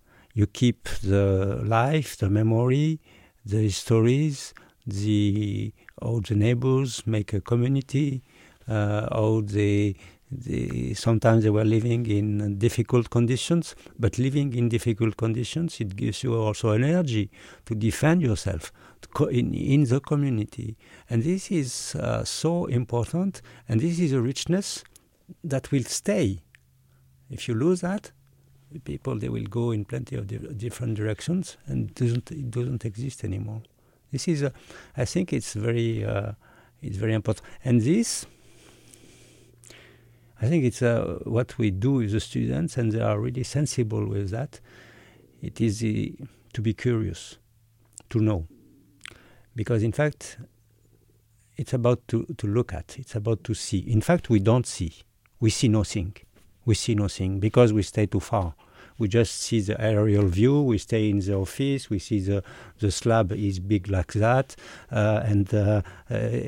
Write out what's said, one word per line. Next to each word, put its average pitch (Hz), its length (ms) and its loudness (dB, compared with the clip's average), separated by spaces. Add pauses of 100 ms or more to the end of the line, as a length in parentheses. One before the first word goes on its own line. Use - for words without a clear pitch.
(340)
you 101 120 4
keep - 420 0 (160)
the 98 600 2
life, 127 520 0
the 101 120 0
memory, 123 720 2 (460)
the 107 240 2
stories, 123 840 2 (320)
the, 104 880 0 (280)
how 117 180 -2
the 104 160 -2
neighbors 123 720 2
make 110 280 -2
a 98 80 0
community, 131 800 0 (460)
uh, 104 440 0
how 110 320 2
they, 104 520 2 (360)
they, 127 640 -4
sometimes 113 500 4
they 107 60 6
were 107 160 4
living 117 400 2
in 104 540 0
difficult 117 500 2
conditions, 123 680 0 (220)
but 110 220 0
living 135 340 0
in 120 160 2
difficult 110 480 0
conditions, 120 640 -2
it 98 140 -6
gives 113 280 -4
you 120 120 0
also 110 340 0
an 110 140 4
energy 139 480 2 (340)
to - 80 -4
defend 139 480 2
yourself 107 500 -2 (300)
to - 80 -20
co-, - 160 2
in, - 300 0
in 139 300 2
the 127 140 2
community. 120 800 -2 (320)
And 117 140 2
this 180 260 -2
is, 147 460 -4
uh, 117 280 -2
so 170 440 -2
important, 127 720 -2 (260)
and 113 140 2
this 170 180 0
is 156 140 2
a 131 80 2
richness 156 640 -2 (600)
that 135 280 -4
will 135 120 2
stay. 131 600 -2 (880)
If - 160 -10
you 120 80 0
lose 175 260 2
that, 185 300 -6 (720)
people, 135 340 -6
they 120 120 -4
will 113 160 -4
go 117 260 -2
in 107 120 -2
plenty 127 320 -8
of 110 120 -6
di-, 110 100 -8
different 117 580 -8
directions, 107 720 -4
and 123 300 -4
doesn't, 123 360 -2
it 139 200 -8
doesn't 123 340 -4
exist 117 380 -8
anymore. 107 400 -6 (480)
This - 160 -6
is 151 160 0
a, 135 100 -2 (420)
I 127 100 0
think - 280 -2
it's - 200 -4
very, 113 520 0
uh, 107 280 -2 (500)
it's 95 140 -6
very 110 160 0
important. 110 320 -2 (180)
And 120 180 4
this, 185 460 0 (2250)
I 110 60 2
think 156 160 2
it's, 120 180 0
uh, 113 440 0
what 117 320 -2
we 110 120 2
do 101 240 0
with 117 180 0
the 107 80 2
students, 127 580 -2
and 113 140 0
they 113 100 0
are 107 180 0
really 123 240 -4
sensible 110 640 -2
with 101 260 -4
that. 123 280 -8 (800)
It - 200 -6
is 110 180 0
the, 110 360 -2 (380)
to 117 80 -4
be 107 120 2
curious, 107 640 -2 (720)
to 113 100 2
know. 101 280 2 (1080)
Because 110 280 0
in 113 80 2
fact, - 460 -2 (1200)
it's - 160 -6
about 123 340 2
to, - 180 0 (120)
to 107 100 -4
look 113 260 0
at, - 240 -10
it's - 180 -10
about 110 280 -2
to 117 100 -2
see. - 260 -4
In 110 220 2
fact, - 280 0
we 110 100 6
don't 107 260 4
see. - 280 -6 (460)
We 113 100 4
see - 180 2
nothing. 104 480 0 (500)
We 110 100 4
see - 180 0
nothing 98 460 -2
because 110 340 6
we 107 80 2
stay 104 240 0
too 98 140 -2
far. 90 340 -2 (460)
We 110 80 0
just 110 340 2
see 113 200 0
the 101 200 -2
aerial 104 460 4
view, 120 340 4
we 123 160 2
stay 107 320 0
in 101 100 2
the 98 140 -2
office, 131 560 -2
we 101 100 -2
see 107 200 -2
the, 98 240 0 (360)
the 101 120 0
slab 113 400 2
is 98 280 -2
big 98 280 0
like 95 260 0
that, 120 440 2 (340)
uh, 107 340 2
and, 101 280 2
uh, 104 280 4 (300)
uh, 113 180 -2 (180)